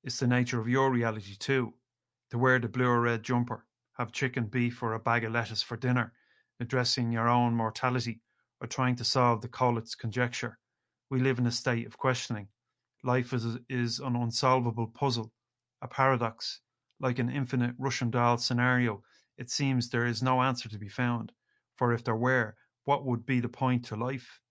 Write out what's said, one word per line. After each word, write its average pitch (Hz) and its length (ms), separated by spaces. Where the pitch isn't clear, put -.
It's 127 160
the 131 60
nature 123 340
of 110 80
your 135 220
reality 110 440
too. 127 400
To 120 80
wear 127 200
the 117 100
blue 123 180
or 120 140
red 117 220
jumper, 120 420
have 113 180
chicken, 127 320
beef 120 380
or 113 100
a 113 80
bag 117 240
of 110 80
lettuce 113 300
for 117 160
dinner, 123 340
addressing 123 500
your 117 160
own 120 280
mortality, 117 640
or 123 60
trying 127 300
to 120 80
solve 120 360
the 120 80
Collett's 120 460
conjecture. 123 640
We 131 100
live 127 180
in 123 80
a 117 40
state 117 360
of 117 100
questioning. 120 520
Life 123 300
is, 117 240
is 120 280
an 131 160
unsolvable 120 760
puzzle, 117 440
a 131 80
paradox. 120 720
Like 127 180
an 123 120
infinite 123 480
Russian 127 320
doll 120 260
scenario, 120 680
it 131 120
seems 131 380
there 120 180
is 113 160
no 127 200
answer 127 260
to 104 100
be 101 100
found. 120 440
For 120 180
if 113 100
there 117 100
were, 117 420
what 139 220
would 120 180
be 127 160
the 120 80
point 123 380
to 107 100
life? 123 440